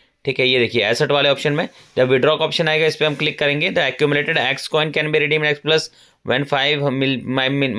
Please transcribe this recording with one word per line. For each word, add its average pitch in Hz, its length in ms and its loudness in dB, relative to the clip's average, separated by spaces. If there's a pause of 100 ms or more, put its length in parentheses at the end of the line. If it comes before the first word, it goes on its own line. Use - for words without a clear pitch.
(260)
ठीक 135 140 -4
है। 131 80 2
ये 127 120 4
देखिए 113 260 2
एसेट 117 260 0
वाले 143 180 2
ऑप्शन 139 240 0
में 160 140 -2 (300)
जब 131 120 2
विड्रॉ 135 280 4
का 160 80 -2
ऑप्शन 156 240 -2
आएगा 156 160 2
इस 156 100 0
पर 156 100 0
हम 151 100 0
क्लिक 151 240 -4
करेंगे, 151 320 0
the 175 120 0
accumulated 143 640 0
X 139 200 -4
coin 156 280 -2
can 151 180 -2
be 156 80 2
redeemed 151 300 0
X 147 100 -4
plus 156 260 0 (380)
when 135 220 0
five 143 460 0
mil-, 135 280 0 (160)
mi-, 131 160 0
mi-, 139 260 0